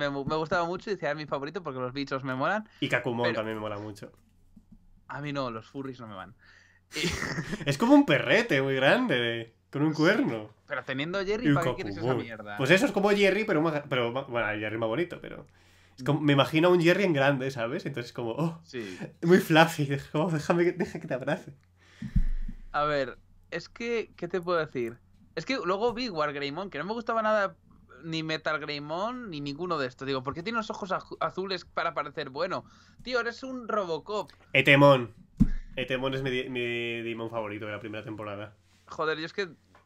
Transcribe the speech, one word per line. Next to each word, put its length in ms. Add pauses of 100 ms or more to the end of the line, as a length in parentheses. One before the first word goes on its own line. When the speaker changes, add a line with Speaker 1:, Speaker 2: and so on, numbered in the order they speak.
(140)
Speaker 1:
me, 120
me 100
gustaba 300
mucho 260
y 20
decía, 180
"Es 60
mi 80
favorito 380
porque 160
los 140
bichos 300
me 120
molan". 320 (120)
Speaker 2:
Y 100
Kakumon 340
Speaker 1:
Pero 120
Speaker 2:
también 200
me 60
mola 180
mucho. 320 (960)
Speaker 1:
A 140
mí 120
no, 180
los 160
furries 320
no 80
me 80
van. 200 (580)
Y 60
<laughs> 640
Speaker 2:
Es 120
como 180
un 100
perrete 560
muy 140
grande, 800 (160)
con 120
un 120
Speaker 1:
Sí, 60
Speaker 2:
cuerno. 480 (180)
Speaker 1:
pero 160
teniendo 340
a 60
Jerry, 260
Speaker 2:
Y 40
Speaker 1:
¿para 140
qué 80
quieres 200
esa 100
Speaker 2:
Kakumon. 200
Speaker 1:
mierda? 320
Speaker 2:
Pues 140
eso, 140
es 60
como 180
Jerry, 360
pero 160
más, 280
pero 220
ma-, 120
bueno, 260
el 100
Jerry 180
más 120
bonito, 320
pero... 260 (500)
Es 60
como, 180
Speaker 1:
Mm. 40
Speaker 2:
me 80
imagino 340
a 40
un 100
Jerry 240
en 80
grande, 360
¿sabes? 380
Entonces 260
como, 180
oh, 320
Speaker 1:
Sí. 360 (240)
Speaker 2:
muy 160
fluffy, 520
es 180
como, 200
déjame 360
que, 80
deja 260
que 80
te 80
abrace. 400 (1160)
Speaker 1:
A 100
ver, 340 (320)
es 200
que, 460
¿qué 120
te 120
puedo 200
decir? 380 (380)
Es 100
que 200
luego 280
vi 160
Wargreymon, 600
que 80
no 80
me 80
gustaba 300
nada 320 (480)
ni 200
Metal 360
Greymon 680
ni 120
ninguno 360
de 80
estos. 220
Digo, 160
"¿Por 100
qué 80
tiene 160
los 140
ojos 200
aju-, 280
azules 460
para 280
parecer 380
bueno? 340 (380)
Tío, 160
eres 240
un 240
Robocop". 640 (220)
Speaker 2:
Etemon. 600 (600)
Etemon 400
es 80
mi 80
di-, 180
mi 540
Digimon 260
favorito 380
de 60
la 60
primera 240
temporada. 520 (320)
Speaker 1:
Joder, 320
yo 80
es 60
que 160 (360)